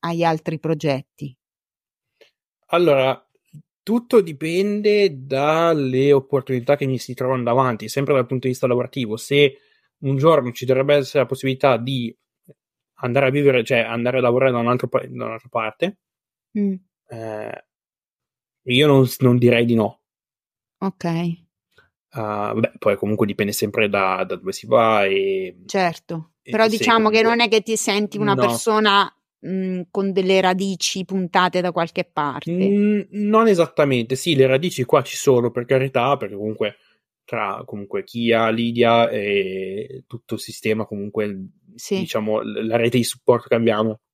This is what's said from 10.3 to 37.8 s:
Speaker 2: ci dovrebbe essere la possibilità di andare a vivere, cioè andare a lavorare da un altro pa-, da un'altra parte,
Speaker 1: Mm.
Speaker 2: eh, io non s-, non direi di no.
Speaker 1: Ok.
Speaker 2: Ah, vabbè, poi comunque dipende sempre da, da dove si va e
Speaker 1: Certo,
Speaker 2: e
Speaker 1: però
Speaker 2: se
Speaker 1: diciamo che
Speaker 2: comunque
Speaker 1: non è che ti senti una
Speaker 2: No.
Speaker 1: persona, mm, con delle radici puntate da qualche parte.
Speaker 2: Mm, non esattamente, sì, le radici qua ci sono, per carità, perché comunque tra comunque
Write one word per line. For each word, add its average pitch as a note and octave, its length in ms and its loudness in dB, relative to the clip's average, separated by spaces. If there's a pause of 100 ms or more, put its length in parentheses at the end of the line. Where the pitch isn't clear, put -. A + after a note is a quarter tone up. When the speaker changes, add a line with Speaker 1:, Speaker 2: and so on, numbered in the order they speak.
Speaker 2:
ci B2 140 -10
dovrebbe C3+ 300 4
essere C#3+ 280 0
la - 60 2
possibilità C3 480 0
di A#2+ 380 -6 (840)
andare C3 280 0
a - 20 4
vivere, C3+ 340 4
cioè A#2+ 160 2
andare A#2 380 -2
a B2 40 0
lavorare B2+ 300 2
da A#2+ 60 0
un A#2 100 0
altro B2+ 200 0
pa-, B2+ 180 -2
da B2+ 200 -10
un'altra A2+ 240 -12
parte, A#2 480 -4 (600)
Speaker 1:
Mm. G3+ 160 0 (360)
Speaker 2:
eh, A2 560 -12 (1000)
io C3 240 4
non C3+ 180 6
s-, - 140 -8
non B2 180 4
direi A#2+ 280 4
di A#2 100 2
no. G#2 260 -2 (800)
Speaker 1:
Ok. F#3+ 260 -6 (1120)
Speaker 2:
Ah, G#2 360 -6
vabbè, A2 260 -2
poi G2+ 160 0
comunque G#2+ 300 0
dipende G2+ 260 -2
sempre G#2+ 380 -2
da, F#2+ 340 0
da F#2+ 140 -6
dove F#2+ 160 -8
si - 140 -14
va A2+ 360 4
e G2 600 -2
Speaker 1:
Certo, E3+ 760 -6
Speaker 2:
e - 100 -14
Speaker 1:
però A3 120 2
Speaker 2:
se A3+ 140 4
Speaker 1:
diciamo A3 320 2
che A3 120 2
Speaker 2:
comunque A3+ 80 2
Speaker 1:
non A#3 120 0
è A#3 80 0
che A3 120 2
ti A3 140 -4
senti G#3 420 -2
una G3+ 180 0
Speaker 2:
No. - 60 0
Speaker 1:
persona, G#3+ 720 2 (320)
mm, F#3 360 -4 (100)
con G3 220 -2
delle F#3+ 260 2
radici F#3 640 -2
puntate F3+ 560 0
da F3 140 -4
qualche E3+ 320 -4
parte. D3 480 -6
Speaker 2:
Mm, G3+ 560 2
non G#3+ 400 2
esattamente, C#3 640 2
sì, E3 180 -2
le C3+ 140 4
radici C3+ 380 0
qua D3 180 2
ci - 140 -10
sono, B2 340 2
per A#2+ 140 -6
carità, C3+ 500 0
perché G#2+ 200 -10
comunque G#2 420 -6 (480)
tra G#2+ 400 -6
comunque G2+ 400 -8